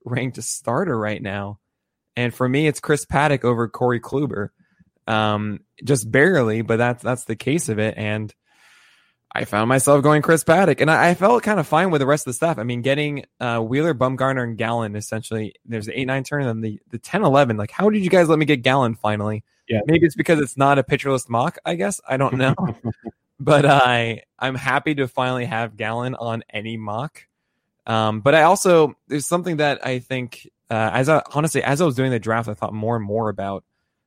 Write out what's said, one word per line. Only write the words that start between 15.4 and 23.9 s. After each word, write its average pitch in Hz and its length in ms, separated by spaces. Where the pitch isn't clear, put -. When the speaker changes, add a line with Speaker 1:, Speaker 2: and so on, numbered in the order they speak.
Speaker 1:
there's 110 220
the 117 120
eight, 135 60
nine 135 180
turn, 143 180
and 131 80
then 113 120
the, 110 180
the 117 80
ten, - 240
eleven. 139 340
Like, 104 140
how 196 180
did 214 140
you 180 80
guys 175 180
let 160 80
me 156 80
get 139 160
Gallen 127 320
finally? 107 500
Speaker 2:
Yeah. 110 200
Speaker 1:
Maybe 160 180
it's 151 100
because 160 240
it's 139 180
not 139 200
a 131 60
pitcher 139 280
list 131 180
mock, 120 360
I 165 80
guess. 190 340
I 131 100
don't 131 180
know. 131 240
Speaker 2:
<laughs> 180 60
Speaker 1:
But 143 240
I, 123 580